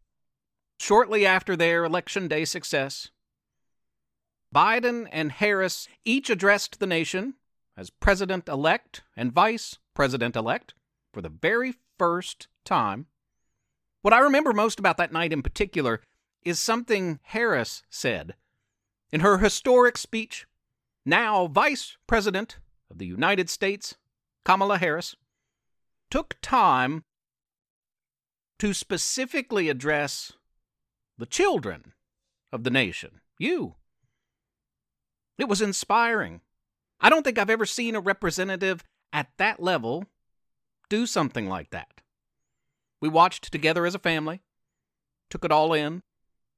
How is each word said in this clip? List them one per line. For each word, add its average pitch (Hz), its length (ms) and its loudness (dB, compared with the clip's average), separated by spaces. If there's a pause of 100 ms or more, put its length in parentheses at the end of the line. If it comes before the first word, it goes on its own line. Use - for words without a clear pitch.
(800)
shortly 208 440 4
after 190 300 2
their 170 300 2
Election 175 420 -4
Day 156 180 -2
success, 143 680 -6 (1400)
Biden 226 600 2
and 156 180 -4
Harris 190 560 -2 (180)
each 254 240 -2
addressed 202 520 0
the 196 80 -2
nation 190 460 -4 (420)
as 190 140 -16
president-elect 185 1120 0 (120)
and 120 140 -4
vice 214 480 0 (160)
president-elect 123 800 -2 (400)
for - 60 -10
the 165 80 -10
very 226 480 -2 (240)
first 175 480 -2 (160)
time. 123 420 -2 (960)
What 208 100 6
I 233 60 10
remember 285 340 6
most 208 280 0
about 185 160 2
that 170 160 -2
night 165 200 -2
in 147 80 -2
particular 127 600 -2 (440)
is 170 160 -2
something 208 640 0
Harris 208 680 -2
said. 90 440 -4 (760)
In - 100 -2
her 190 180 4
historic 240 600 4
speech, - 480 -10 (580)
"Now 190 440 2
Vice 240 580 0
President 208 520 -2 (300)
of 85 100 -20
the 95 80 -10
United 165 440 0
States, - 460 -6 (480)
Kamala 196 340 2
Harris, 165 380 -4 (920)
took - 300 -4
time 156 640 2 (1600)
to 208 120 0
specifically 233 960 -4
address 147 640 -4 (840)
the - 80 -10
children 156 640 -2 (600)
of 117 100 -8
the 123 80 -4
nation." 120 500 -2 (160)
You. 254 380 -4 (1600)
It 269 100 -2
was 196 120 0
inspiring. 214 800 0 (600)
I 214 100 8
don't 311 140 6
think 247 120 -2
I've 208 140 0
ever 226 160 2
seen 233 300 -4
a 208 40 -2
representative 190 840 -2 (280)
at 151 160 -4 (100)
that 202 220 0
level 165 440 -2 (840)
do 220 160 -2
something 127 440 -2
like 85 220 -8
that. - 300 -16 (1000)
We 151 80 -2
watched 165 420 4
together 165 340 0
as 175 120 -2
a - 20 -12
family, 165 420 -4 (880)
took - 160 -8
it 156 80 0
all 156 200 4
in. 156 320 -2 (540)